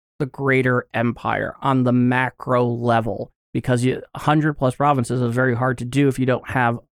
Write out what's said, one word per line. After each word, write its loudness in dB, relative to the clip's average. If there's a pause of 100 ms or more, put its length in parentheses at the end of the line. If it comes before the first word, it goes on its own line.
(180)
the -4
greater 0
empire -2
on 2
the 2
macro 0
level, -2 (220)
because 0
you, 0 (120)
a -14
hundred 2
plus 0
provinces 0
is -2
very 0
hard -2
to -10
do 2
if 0
you 0
don't -2
have 0 (200)